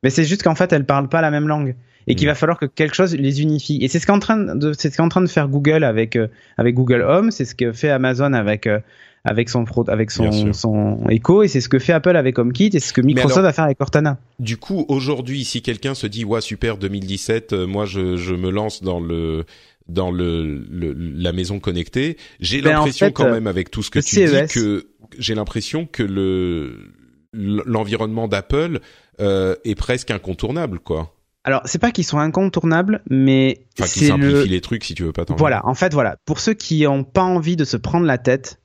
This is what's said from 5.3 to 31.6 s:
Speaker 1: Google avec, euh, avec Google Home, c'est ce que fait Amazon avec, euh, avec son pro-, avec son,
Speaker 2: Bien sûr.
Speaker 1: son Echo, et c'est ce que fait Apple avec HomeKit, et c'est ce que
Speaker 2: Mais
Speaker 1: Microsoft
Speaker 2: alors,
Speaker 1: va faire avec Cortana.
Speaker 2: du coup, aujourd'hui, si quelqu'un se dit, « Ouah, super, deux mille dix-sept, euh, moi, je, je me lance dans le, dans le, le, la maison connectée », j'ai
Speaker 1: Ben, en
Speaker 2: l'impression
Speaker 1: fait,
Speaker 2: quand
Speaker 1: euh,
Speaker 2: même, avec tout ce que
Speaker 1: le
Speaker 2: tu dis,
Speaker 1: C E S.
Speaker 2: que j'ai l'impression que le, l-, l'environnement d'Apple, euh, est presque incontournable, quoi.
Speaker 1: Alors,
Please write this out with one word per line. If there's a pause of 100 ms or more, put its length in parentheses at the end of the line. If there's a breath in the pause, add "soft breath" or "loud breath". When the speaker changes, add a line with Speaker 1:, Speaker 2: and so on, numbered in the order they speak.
Speaker 1:
Google
avec,
euh, (280 soft breath)
avec
Google
Home,
c'est
ce
que
fait
Amazon
avec,
euh, (460 soft breath)
avec
son
pro-,
avec
son,
Speaker 2:
Bien
sûr.
Speaker 1:
son
Echo,
et
c'est
ce
que
fait
Apple
avec
HomeKit,
et
c'est
ce
que
Speaker 2:
Mais
Speaker 1:
Microsoft
Speaker 2:
alors,
Speaker 1:
va
faire
avec
Cortana. (200)
Speaker 2:
du
coup,
aujourd'hui,
si
quelqu'un
se
dit, «
Ouah,
super,
deux
mille
dix-sept,
euh,
moi,
je,
je
me
lance
dans
le, (440 soft breath)
dans
le,
le,
la
maison
connectée », (200 loud breath)
j'ai
Speaker 1:
Ben,
en
Speaker 2:
l'impression
Speaker 1:
fait,
Speaker 2:
quand
Speaker 1:
euh,
Speaker 2:
même,
avec
tout
ce
que
Speaker 1:
le
Speaker 2:
tu
dis,
Speaker 1:
C
E
S.
Speaker 2:
que (320)
j'ai
l'impression
que
le, (420)
l-,
l'environnement
d'Apple, (420 soft breath)
euh,
est
presque
incontournable,
quoi. (300)
Speaker 1:
Alors,